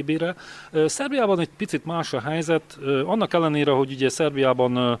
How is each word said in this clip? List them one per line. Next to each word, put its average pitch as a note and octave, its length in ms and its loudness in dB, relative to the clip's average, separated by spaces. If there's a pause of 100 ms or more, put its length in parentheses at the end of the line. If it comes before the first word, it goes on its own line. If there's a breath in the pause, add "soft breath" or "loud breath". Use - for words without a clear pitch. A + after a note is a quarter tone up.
B-re. D#3+ 300 -2 (360 loud breath)
Ö, D#3 160 2
Szerbiában B3 520 0
egy E3 180 -2
picit D#3+ 280 -6
más E3 280 -6
a C3 60 -2
helyzet, D#3 640 -2
ö, C#3 240 0
annak G3+ 280 -2
ellenére, D3+ 380 2
hogy C3+ 200 2
ugye C3 180 0
Szerbiában, C3 640 2
ö, B2 240 2